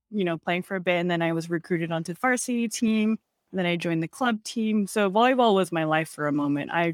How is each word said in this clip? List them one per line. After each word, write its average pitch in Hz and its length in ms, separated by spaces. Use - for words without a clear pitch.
you 208 140
know, 165 140
playing 175 240
for 196 140
a 185 40
bit, 175 200
and 180 100
then 170 100
I 165 140
was 165 160
recruited 165 420
onto 165 220
the - 40
varsity 247 500
team, 220 500
and 185 60
then 180 80
I 175 100
joined 165 260
the 165 60
club 233 360
team. 214 420
So 202 240
volleyball 240 440
was 190 160
my 160 140
life 156 240
for 151 180
a 147 60
moment. 143 400
I 170 220